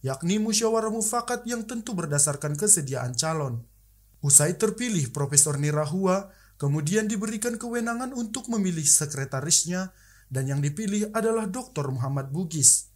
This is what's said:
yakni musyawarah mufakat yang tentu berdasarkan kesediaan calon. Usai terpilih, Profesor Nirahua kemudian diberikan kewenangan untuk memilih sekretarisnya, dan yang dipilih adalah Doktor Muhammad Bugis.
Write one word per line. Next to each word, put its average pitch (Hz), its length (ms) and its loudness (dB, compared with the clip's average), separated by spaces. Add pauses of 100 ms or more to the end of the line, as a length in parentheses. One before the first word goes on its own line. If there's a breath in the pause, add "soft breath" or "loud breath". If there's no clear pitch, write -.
yakni 165 320 0
musyawarah 220 560 0
mufakat 233 560 -2
yang 233 160 -4
tentu 226 320 -6
berdasarkan 147 560 0
kesediaan 135 640 0
calon. 139 480 -2 (560)
Usai 151 360 6
terpilih, 208 560 0
Profesor 143 440 4
Nirahua 156 720 0 (320 loud breath)
kemudian 156 480 2
diberikan 226 480 -2
kewenangan 233 560 -4
untuk 240 400 -6
memilih 185 320 0
sekretarisnya, 151 1080 0 (360 soft breath)
dan 131 200 -2
yang 139 120 0
dipilih 208 560 -2
adalah 220 320 0
Doktor 180 440 -6
Muhammad 135 360 -2
Bugis. 156 680 2